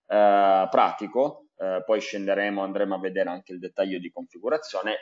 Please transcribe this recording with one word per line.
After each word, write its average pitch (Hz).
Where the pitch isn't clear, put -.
eh, 98
pratico, 117
eh, 95
poi 110
scenderemo, 101
andremo 98
a 92
vedere 92
anche 92
il 90
dettaglio 92
di 87
configurazione, 98